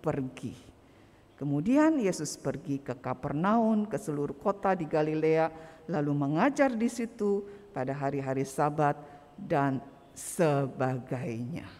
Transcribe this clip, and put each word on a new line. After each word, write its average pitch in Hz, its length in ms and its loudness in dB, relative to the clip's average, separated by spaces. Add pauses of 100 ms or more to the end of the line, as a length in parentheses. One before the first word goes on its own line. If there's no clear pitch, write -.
pergi. 135 480 -4 (800)
Kemudian 240 640 2
Yesus 175 400 0
pergi 139 400 -4
ke 127 160 -8
Kapernaum, 202 960 0
ke 208 80 -4
seluruh 143 400 -4
kota 196 400 0
di 165 80 -2
Galilea, 156 640 4 (400)
lalu 147 240 2
mengajar 190 560 4
di 233 160 0
situ 208 560 -2 (320)
pada 135 160 -4
hari-hari 135 560 -2
Sabat 147 560 0 (320)
dan 139 480 0 (320)
sebagainya. 131 1500 -2 (140)